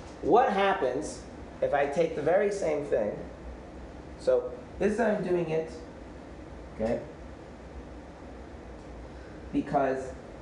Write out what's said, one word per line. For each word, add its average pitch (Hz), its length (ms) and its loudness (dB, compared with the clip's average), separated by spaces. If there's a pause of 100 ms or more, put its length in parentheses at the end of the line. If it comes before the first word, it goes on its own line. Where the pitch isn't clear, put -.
(240)
What 226 280 8
happens 190 720 2 (400)
if - 120 4
I 143 120 6
take 165 320 2
the 151 40 0
very 190 300 6
same 151 320 0
thing? 107 340 2 (1000)
So 127 320 4 (280)
this 208 180 4
time 214 180 4
I'm 175 80 0
doing 175 280 4
it, 160 200 2 (1040)
okay, 110 240 0 (2500)
because 139 560 2 (320)